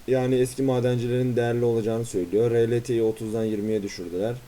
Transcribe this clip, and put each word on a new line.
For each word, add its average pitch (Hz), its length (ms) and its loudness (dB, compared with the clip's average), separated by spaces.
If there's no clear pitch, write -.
Yani 127 260 2
eski 127 280 0
madencilerin 123 720 0
değerli 120 280 2
olacağını 113 400 0
söylüyor. 104 460 0
R 117 200 2
L 117 120 0
T'yi 117 200 0
otuzdan 110 420 -2
yirmiye 107 380 -2
düşürdüler 95 540 -6